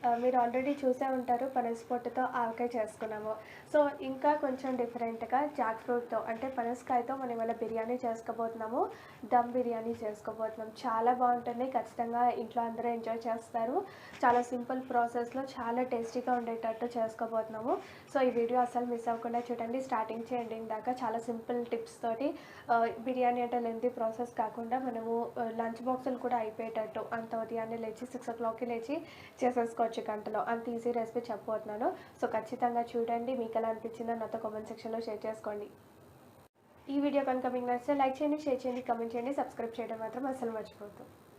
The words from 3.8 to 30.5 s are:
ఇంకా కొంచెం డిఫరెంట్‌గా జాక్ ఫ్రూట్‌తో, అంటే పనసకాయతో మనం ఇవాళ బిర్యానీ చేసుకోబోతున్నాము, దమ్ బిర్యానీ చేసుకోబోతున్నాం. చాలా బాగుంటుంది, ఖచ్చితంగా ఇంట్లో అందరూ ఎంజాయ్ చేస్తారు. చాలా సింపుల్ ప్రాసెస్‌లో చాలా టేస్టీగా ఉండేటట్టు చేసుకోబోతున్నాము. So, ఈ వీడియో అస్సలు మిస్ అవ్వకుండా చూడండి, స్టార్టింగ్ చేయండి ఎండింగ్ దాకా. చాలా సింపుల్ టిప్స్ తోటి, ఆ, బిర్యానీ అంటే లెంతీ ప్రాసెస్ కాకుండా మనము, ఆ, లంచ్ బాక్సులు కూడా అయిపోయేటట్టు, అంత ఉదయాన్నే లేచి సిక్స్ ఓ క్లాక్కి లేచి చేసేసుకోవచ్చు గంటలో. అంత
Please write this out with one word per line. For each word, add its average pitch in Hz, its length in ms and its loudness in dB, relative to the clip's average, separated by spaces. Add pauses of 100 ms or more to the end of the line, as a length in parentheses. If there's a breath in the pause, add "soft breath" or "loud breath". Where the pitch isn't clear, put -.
ఇంకా 269 320 4
కొంచెం 262 420 0
డిఫరెంట్‌గా 233 680 0
జాక్ 226 340 0
ఫ్రూట్‌తో, 240 380 0
అంటే 226 320 -2
పనసకాయతో 247 680 0
మనం 262 160 -4
ఇవాళ 226 200 0
బిర్యానీ 226 540 -2
చేసుకోబోతున్నాము, 226 840 -2 (340 loud breath)
దమ్ 240 260 6
బిర్యానీ 233 520 0
చేసుకోబోతున్నాం. 220 640 -4
చాలా 233 460 4
బాగుంటుంది, 247 580 2
ఖచ్చితంగా 240 580 2
ఇంట్లో 233 340 0
అందరూ 226 260 -2
ఎంజాయ్ 233 380 -2
చేస్తారు. 233 580 0 (400 loud breath)
చాలా 240 160 8
సింపుల్ 254 480 -4
ప్రాసెస్‌లో 240 540 2
చాలా 247 400 0
టేస్టీగా 247 500 0
ఉండేటట్టు 233 520 -2
చేసుకోబోతున్నాము. 226 960 -2 (320 loud breath)
So, 269 80 6
ఈ 254 80 8
వీడియో 233 320 4
అస్సలు 240 240 2
మిస్ 240 220 -2
అవ్వకుండా 233 320 0
చూడండి, 240 420 -2
స్టార్టింగ్ 226 420 -2
చేయండి 240 220 -2
ఎండింగ్ 226 240 -8
దాకా. 220 220 -2
చాలా 233 280 0
సింపుల్ 233 460 -2
టిప్స్ - 360 -6
తోటి, 233 380 0 (320 loud breath)
ఆ, 233 160 8 (120)
బిర్యానీ 247 420 2
అంటే 240 180 2
లెంతీ 233 300 2
ప్రాసెస్ 233 480 -2
కాకుండా 233 420 0
మనము, 233 600 0
ఆ, 240 40 2
లంచ్ 226 400 -2
బాక్సులు 254 340 0
కూడా 247 200 2
అయిపోయేటట్టు, 220 760 -2
అంత 226 220 -4
ఉదయాన్నే 226 420 -2
లేచి 220 280 -6
సిక్స్ 247 240 -8
ఓ 226 40 -4
క్లాక్కి 233 320 -2
లేచి 233 400 -2 (380 loud breath)
చేసేసుకోవచ్చు 233 680 2
గంటలో. 214 280 -2
అంత 226 300 0